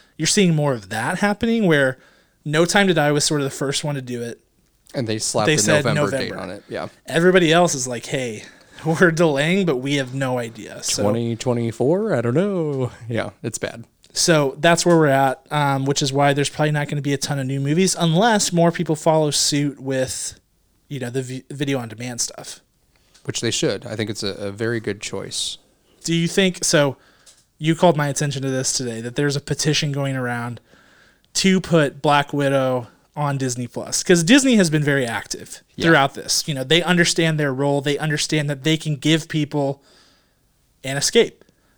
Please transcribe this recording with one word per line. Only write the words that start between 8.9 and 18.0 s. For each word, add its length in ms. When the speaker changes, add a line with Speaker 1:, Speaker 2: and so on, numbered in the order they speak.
Speaker 1:
delaying, 560
but 100
we 200
have 180
no 240
idea." 440
So 200
Speaker 2:
Twenty 340
twenty-four? 800
I 80
don't 120
know. 560
Yeah, 240
it's 160
bad. 260
Speaker 1:
So 440
that's 260
where 120
we're 100
at, 460
um, 320
which 180
is 100
why 200
there's 160
probably 240
not 160
gonna 140
be 100
a 60
ton 200
of 80
new 140
movies 360
unless 560